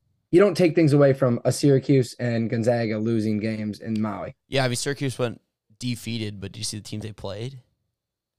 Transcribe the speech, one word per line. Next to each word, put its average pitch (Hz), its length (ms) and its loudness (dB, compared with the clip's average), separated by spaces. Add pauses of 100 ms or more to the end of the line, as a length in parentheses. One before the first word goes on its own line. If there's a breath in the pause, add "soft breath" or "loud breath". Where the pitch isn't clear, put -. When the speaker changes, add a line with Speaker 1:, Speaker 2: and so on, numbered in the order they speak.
(320)
Speaker 1:
you 165 80 6
don't 196 160 4
take 175 200 4
things 160 180 4
away 143 200 6
from 123 300 2
a 135 80 2
Syracuse 135 680 2
and 117 300 -2
Gonzaga 113 500 0
losing 110 400 0
games 107 400 -6
in 110 200 -6
Maui. 101 360 -6 (120)
Speaker 2:
Yeah, 135 180 0
I - 20 0
mean, 120 80 -2
Syracuse 139 420 -6
went 120 240 -4 (380)
defeated, 113 600 -6
but 95 120 -10
do 110 80 -16
you 107 40 -8
see 107 140 -8
the 101 60 -12
teams 107 200 -10
they 107 80 -10
played? 110 480 -12 (800)